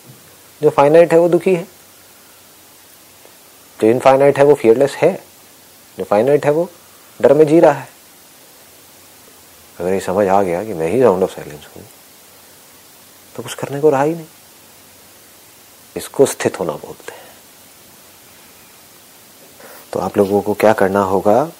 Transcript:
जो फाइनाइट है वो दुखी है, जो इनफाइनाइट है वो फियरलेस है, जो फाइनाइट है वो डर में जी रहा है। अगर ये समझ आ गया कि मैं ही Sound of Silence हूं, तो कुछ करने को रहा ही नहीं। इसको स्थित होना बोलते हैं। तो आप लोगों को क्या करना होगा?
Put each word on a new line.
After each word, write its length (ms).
जो 80
फाइनाइट 440
है 60
वो 100
दुखी 260
है, 120
जो 60
इनफाइनाइट 500
है 60
वो 100
फियरलेस 380
है, 320
जो 60
फाइनाइट 420
है 60
वो 180
डर 120
में 140
जी 120
रहा 120
है। 180
अगर 140
ये 60
समझ 280
आ 140
गया 220
कि 100
मैं 160
ही 100
Sound 220
of 80
Silence 460
हूं, 60
तो 80
कुछ 100
करने 280
को 80
रहा 140
ही 120
नहीं। 100
इसको 280
स्थित 340
होना 140
बोलते 380
हैं। 140
तो 60
आप 180
लोगों 240
को 120
क्या 200
करना 260
होगा? 600